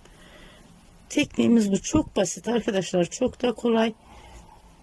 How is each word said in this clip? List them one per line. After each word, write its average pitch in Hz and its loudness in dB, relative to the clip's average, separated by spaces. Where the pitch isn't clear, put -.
Tekniğimiz 233 2
bu. 196 0
Çok - -2
basit 190 -2
arkadaşlar, 196 0
çok - -4
da 247 0
kolay. 226 0